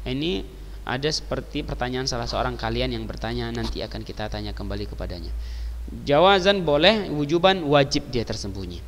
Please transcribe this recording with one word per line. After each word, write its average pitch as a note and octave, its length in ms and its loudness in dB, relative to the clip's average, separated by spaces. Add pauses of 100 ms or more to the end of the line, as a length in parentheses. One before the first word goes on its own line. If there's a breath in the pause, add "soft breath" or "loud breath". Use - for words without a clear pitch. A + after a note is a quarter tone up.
Ini D3 400 -2 (400 loud breath)
ada C3+ 240 -2
seperti - 560 -4
pertanyaan C3 480 -2
salah A#2+ 160 -4
seorang A#2+ 320 -2
kalian A#2+ 320 0
yang A2+ 160 -4
bertanya, A#2 480 -4
nanti A2+ 240 -2
akan A2 240 -6
kita G#2+ 240 -6
tanya G#2 240 -4
kembali G2+ 400 -4
kepadanya. F2+ 400 -6 (720 loud breath)
Jawazan F3+ 640 6
boleh, F3 400 6
wujuban E3+ 560 4
wajib C#3+ 480 4
dia A#2+ 160 -2
tersembunyi. G2 600 -6